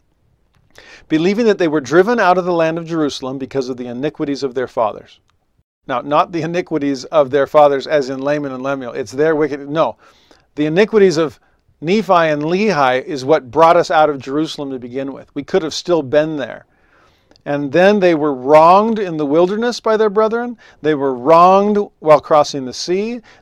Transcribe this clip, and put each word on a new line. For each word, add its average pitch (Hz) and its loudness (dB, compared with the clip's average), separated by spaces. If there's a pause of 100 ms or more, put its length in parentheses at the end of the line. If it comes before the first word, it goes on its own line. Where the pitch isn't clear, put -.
(1080)
"Believing 190 0
that 196 2
they 180 0
were 151 -2
driven 185 2
out 180 2
of 180 -2
the 180 -2
land 165 0
of 170 -10
Jerusalem 143 -4
because 131 -6
of 127 -8
the 123 -10
iniquities 139 -6
of 127 -6
their 127 -4
fathers." - -6 (680)
Now, 123 -4
not 147 0
the 165 -6
iniquities 151 -4
of 147 0
their 139 0
fathers 143 4
as 139 -2
in 135 -10
Laman 143 -4
and 127 -12
Lemuel. 135 -8
It's 135 -10
their 156 0
wicked, 143 -4
no. 143 -2 (580)
The 151 -2
iniquities 190 2
of 156 -4 (420)
Nephi 185 -2
and 160 2
Lehi 151 0
is 131 -8
what 135 0
brought 165 4
us 165 0
out 156 4
of 143 -6
Jerusalem 143 -6
to 131 -8
begin 127 -10
with. 120 -20
We 143 -8
could 175 -2
have 151 -8
still 170 -2
been 151 0
there. 110 -10 (800)
"And 143 -6
then 190 4
they 180 4
were 151 0
wronged 165 4
in 175 -6
the 151 -2
wilderness 185 0
by 220 0
their 214 0
brethren. 220 -2 (260)
They 156 0
were 135 -2
wronged 185 4 (200)
while 151 4
crossing 147 0
the 123 -12
sea. 220 -6 (200)